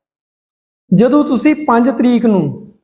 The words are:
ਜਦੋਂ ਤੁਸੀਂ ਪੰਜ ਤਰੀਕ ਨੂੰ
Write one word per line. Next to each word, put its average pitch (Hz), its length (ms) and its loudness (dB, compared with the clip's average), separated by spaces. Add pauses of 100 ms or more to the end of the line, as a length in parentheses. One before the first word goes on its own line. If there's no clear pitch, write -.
(960)
ਜਦੋਂ 247 300 2
ਤੁਸੀਂ 294 300 0
ਪੰਜ 247 360 0
ਤਰੀਕ 240 360 0
ਨੂੰ 170 460 -2 (120)